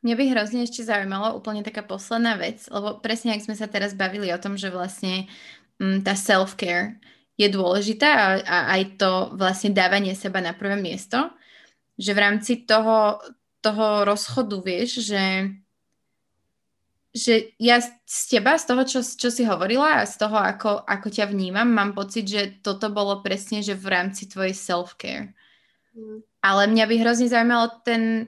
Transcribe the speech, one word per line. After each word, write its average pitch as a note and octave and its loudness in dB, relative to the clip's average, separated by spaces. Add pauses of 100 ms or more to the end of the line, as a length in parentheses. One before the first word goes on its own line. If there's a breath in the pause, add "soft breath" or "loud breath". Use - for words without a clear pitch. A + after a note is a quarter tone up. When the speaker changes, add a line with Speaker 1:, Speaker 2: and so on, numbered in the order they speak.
Speaker 1:
Mňa A#3 0
by C4+ 2 (100)
hrozne A3+ 0
ešte A#3 -8
zaujímalo G3+ -2
úplne G#3 -6
taká G#3+ -8
posledná A3 -2
vec, F3+ -8
lebo G#3 -6
presne A3+ -2
ak G#3 -6
sme G#3+ -6
sa G#3+ -6
teraz G3+ -4
bavili F#3+ -2
o F3 -2
tom, G3 -6
že G3 -6
vlastne, F#3 -4 (500 loud breath)
mm, F#3+ 0
tá G3 2
self-care F#3+ 0 (320 soft breath)
je G#3 -20
dôležitá G3 0
a, C#4 4 (120)
a F3+ -2 (200)
aj G3 -4
to F#3+ 2 (220)
vlastne G3 -2
dávanie F#3+ 2
seba F#3+ -6
na F3 -4
prvé G3+ -4
miesto, G3+ -4 (600 soft breath)
že G3 -6
v G3+ 2
rámci G#3 2
toho, A3 4 (400)
toho G#3+ 2
rozchodu, G3+ 0
vieš, G#3 -4
že, F#3+ 0 (1700)
že A3+ 2
ja A#3+ 6 (240)
z - -8
teba, B3+ 4
z D#4+ -2
toho, B3+ 2
čo, C4 -2
čo B3 -4
si A#3+ 0
hovorila A3+ 2
a G3+ 0
z - -16
toho, G#3+ 0
ako, G3+ 0
ako G3 -4
ťa G3+ -2
vnímam, G3+ 0
mám G3+ 2
pocit, G3+ -6
že G3 -4
toto G#3 -4
bolo G3+ -2
presne, G3+ -4
že G3 -4
v F#3+ -12
rámci F#3+ -2
tvojej F#3+ -4
self-care. - -6 (560 soft breath)
Speaker 2:
Mm. A3 -16 (160)
Speaker 1:
Ale G3 4
mňa A3 6
by A3 2
hrozne A#3 2
zaujímalo A#3 4 (160)
ten A3+ 0